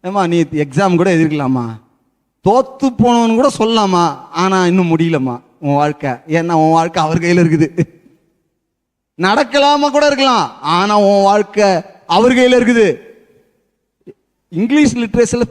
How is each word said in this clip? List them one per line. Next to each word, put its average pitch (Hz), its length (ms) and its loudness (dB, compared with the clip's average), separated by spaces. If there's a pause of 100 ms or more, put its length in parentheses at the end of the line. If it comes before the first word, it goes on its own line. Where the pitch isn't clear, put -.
ஏம்மா, 190 260 -4
நீ 170 140 0
எக்ஸாம் 151 540 -2
கூட 180 200 0
எழுதிருக்கலாமா, 147 500 -2 (840)
தோத்து 262 380 -2 (100)
போனவனு 233 380 2
கூட 262 140 2 (100)
சொல்லலாமா, 190 580 0 (140)
ஆனா 185 340 -2
இன்னும் 175 320 0
முடியலம்மா 139 440 -2 (180)
உன் 143 140 -4
வாழ்க்கை. 147 380 -2
ஏன்னா 165 400 -4
உன் 160 200 2
வாழ்க்கை 165 320 -2
அவர் 165 160 -2
கையில 175 220 0
இருக்குது. 160 460 0 (1300)
நடக்கலாம 285 760 0
கூட 294 140 2
இருக்கலாம், 254 560 0
ஆனா 190 380 0
உன் 202 240 2
வாழ்க்கை 202 580 0 (260)
அவர் 214 240 2
கையில 247 280 4
இருக்குது. 220 380 2 (1500)
இங்கிலீஷ் 233 460 0
லிட்ரேச்சர்ல 240 560 -2